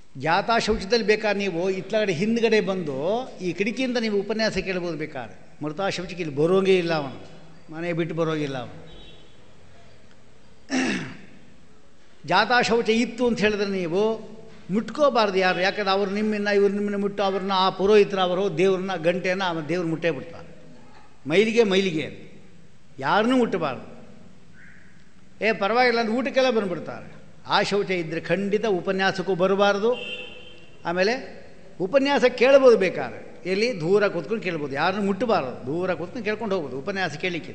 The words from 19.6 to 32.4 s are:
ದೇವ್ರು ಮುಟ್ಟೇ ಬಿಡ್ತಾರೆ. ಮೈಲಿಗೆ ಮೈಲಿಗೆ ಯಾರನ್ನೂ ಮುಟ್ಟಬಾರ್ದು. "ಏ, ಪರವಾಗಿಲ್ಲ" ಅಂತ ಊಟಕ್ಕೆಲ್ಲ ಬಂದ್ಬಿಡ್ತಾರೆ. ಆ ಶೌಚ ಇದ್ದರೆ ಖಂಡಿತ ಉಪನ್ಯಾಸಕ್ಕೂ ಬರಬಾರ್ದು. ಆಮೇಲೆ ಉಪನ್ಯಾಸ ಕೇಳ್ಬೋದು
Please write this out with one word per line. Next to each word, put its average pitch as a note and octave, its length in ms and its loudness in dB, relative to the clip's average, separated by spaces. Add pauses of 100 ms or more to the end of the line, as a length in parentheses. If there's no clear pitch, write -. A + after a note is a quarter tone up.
ದೇವ್ರು E3+ 220 -2
ಮುಟ್ಟೇ E3 240 0
ಬಿಡ್ತಾರೆ. - 460 -10 (720)
ಮೈಲಿಗೆ A3 340 6
ಮೈಲಿಗೆ F3+ 680 0 (680)
ಯಾರನ್ನೂ G#3 380 4
ಮುಟ್ಟಬಾರ್ದು. D#3+ 540 0 (1500)
"ಏ, G#3 100 2
ಪರವಾಗಿಲ್ಲ" A#3 480 4
ಅಂತ A3 120 0
ಊಟಕ್ಕೆಲ್ಲ C4 380 2
ಬಂದ್ಬಿಡ್ತಾರೆ. F3 580 -2 (400)
ಆ D3 140 4
ಶೌಚ G3 300 0
ಇದ್ದರೆ E3 300 -2
ಖಂಡಿತ G3 500 0
ಉಪನ್ಯಾಸಕ್ಕೂ F#3+ 640 2
ಬರಬಾರ್ದು. G3+ 560 4 (920)
ಆಮೇಲೆ F3+ 280 2 (640)
ಉಪನ್ಯಾಸ C4 440 4 (140)
ಕೇಳ್ಬೋದು C4 400 10